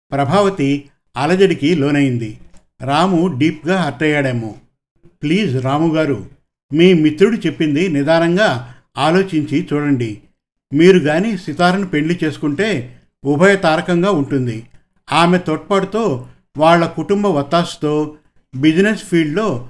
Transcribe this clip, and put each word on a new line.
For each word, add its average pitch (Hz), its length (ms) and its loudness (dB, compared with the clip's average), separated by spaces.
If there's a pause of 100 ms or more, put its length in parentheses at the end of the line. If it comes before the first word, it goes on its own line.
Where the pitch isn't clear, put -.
(120)
ప్రభావతి 143 760 0 (320)
అలజడికి 175 580 2
లోనైంది. 135 640 -2 (420)
రాము 165 460 0 (100)
డీప్గా 165 440 -2
హర్ట్ 147 220 -4
అయ్యాడేమో. 131 520 -2 (680)
"ప్లీజ్ 147 400 0
రాముగారు, 151 600 -2 (480)
మీ 175 200 6
మిత్రుడు 165 440 2
చెప్పింది 160 520 -2
నిదానంగా 165 840 0 (240)
ఆలోచించి 160 760 0
చూడండి. 135 480 -2 (520)
మీరు 180 240 6
గాని 175 400 0
సితారను 180 500 -2
పెళ్లి 160 360 -2
చేసుకుంటే 151 760 -4 (260)
ఉభయతారకంగా 175 840 2
ఉంటుంది. 127 560 -2 (440)
ఆమె 175 260 4
తోడ్పాటుతో, 180 880 -4 (300)
వాళ్ళ 170 280 4
కుటుంబ 196 420 -2
వత్తాసుతో 151 880 -2 (400)
బిజినెస్ 175 480 2
ఫీల్డ్లో 165 680 -2